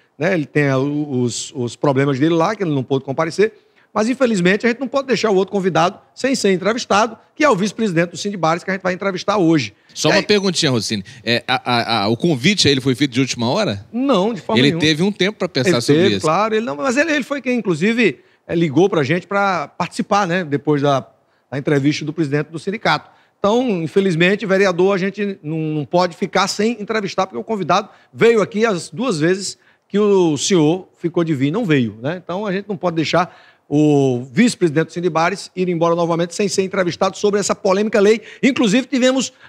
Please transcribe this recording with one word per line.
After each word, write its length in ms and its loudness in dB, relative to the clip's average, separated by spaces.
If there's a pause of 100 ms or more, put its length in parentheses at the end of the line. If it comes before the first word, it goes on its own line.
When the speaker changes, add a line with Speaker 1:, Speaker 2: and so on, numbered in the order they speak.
(180)
Speaker 1:
né? 160 -2
Ele 140 -2
tem 200 0
a, 120 2
os, 760 -2
os 200 -6
problemas 440 2
dele 140 2
lá, 220 0
que 80 -4
ele 100 -2
não 100 -2
pôde 220 -2
comparecer, 480 -2 (400)
mas 160 0
infelizmente 560 2
a 40 2
gente 100 -4
não 80 -6
pode 200 -4
deixar 220 0
o 60 2
outro 160 0
convidado 480 0 (160)
sem 180 -2
ser 180 2
entrevistado, 640 0 (200)
que 80 -2
é 60 6
o 60 4
vice-presidente 540 0
do 80 -14
Sindibares, 460 -2
que 80 -6
a 20 -2
gente 80 -8
vai 120 -2
entrevistar 440 -2
hoje. 380 2 (180)
Speaker 2:
Só 160 -2
Speaker 1:
E 20 4
Speaker 2:
uma 60 4
Speaker 1:
aí 80 0
Speaker 2:
perguntinha, 460 0
Rossini. 340 -2 (180)
É, 240 0
a, 240 -2
a, 320 0
a, 40 0
o 100 0
convite 500 2
a 40 4
ele 100 0
foi 140 0
feito 160 -2
de 80 -4
última 280 -2
hora? 460 -2
Speaker 1:
Não, 400 0
de 80 -10
forma 180 0
Speaker 2:
Ele 100 4
Speaker 1:
nenhuma. 120 -2
Speaker 2:
teve 220 0
um 80 0
tempo 260 -2
pra 100 -4
pensar 220 -2
Speaker 1:
Ele 120 2
Speaker 2:
sobre 200 2
Speaker 1:
teve, 140 2
Speaker 2:
isso. 100 -4
Speaker 1:
claro, 300 0
ele 100 -2
não, 100 -8
mas 220 -2
ele, 140 2
ele 120 -2
foi 160 -6
quem, 200 -2
inclusive... 600 0 (260)
é, 100 -4
ligou 340 2
pra 140 2
gente 220 -2
pra 440 -2
participar, 580 -2
né, 160 -2
depois 380 0
da, 260 0 (420)
da 80 -8
entrevista 460 0
do 80 -8
presidente 360 -2
do 120 -12
sindicato. 500 -4 (280)
Então, 440 0
infelizmente, 640 2
vereador, 500 2
a 20 -2
gente 460 -6
não, 140 -6
não 280 -4
pode 320 0
ficar 300 -2
sem 340 -2
entrevistar, 460 -4
porque 100 -10
o 60 -6
convidado 460 -4 (220)
veio 300 4
aqui 240 -2
as 240 -2
duas 300 -4
vezes 380 -2 (300)
que 120 -2
o 360 4
senhor 520 2 (100)
ficou 260 -2
de 120 -2
vir, 160 0
não 120 -2
veio, 380 0
né? 220 -6
Então, 240 -8
a 40 -4
gente 160 -6
não 80 -6
pode 200 -2
deixar 580 -2 (160)
o 640 2
vice-presidente 560 2
do 60 -20
Sindibares 640 -2
ir 140 -2
embora 260 0
novamente 400 -2
sem 120 0
ser 160 -2
entrevistado 540 -2
sobre 220 0
essa 160 -2
polêmica 440 0
lei. 220 4 (200)
Inclusive, 460 2
tivemos, 460 0 (160)